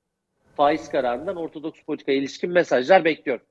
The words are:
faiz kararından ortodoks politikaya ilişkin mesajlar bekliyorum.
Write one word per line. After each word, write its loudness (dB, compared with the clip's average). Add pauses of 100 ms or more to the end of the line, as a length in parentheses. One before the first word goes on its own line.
(560)
faiz 0
kararından -4
ortodoks -12
politikaya -2
ilişkin -4
mesajlar 4
bekliyorum. -2